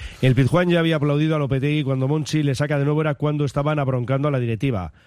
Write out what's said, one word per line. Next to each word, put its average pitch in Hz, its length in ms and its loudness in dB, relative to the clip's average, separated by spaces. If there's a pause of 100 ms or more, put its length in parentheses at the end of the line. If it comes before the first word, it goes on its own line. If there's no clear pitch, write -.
(220)
El 127 140 4
Pizjuán 165 320 2
ya 170 100 4
había 165 180 2
aplaudido 147 380 0
a 151 60 0
Lopetegui 143 420 0
cuando 131 240 -2
Monchi 151 380 -2
le 139 100 0
saca 147 240 0
de 139 60 0
nuevo, 151 160 0
era 151 140 0
cuando 147 300 -2
estaban 143 360 0
abroncando 131 480 0
a - 20 0
la 135 80 0
directiva. 113 540 -2 (140)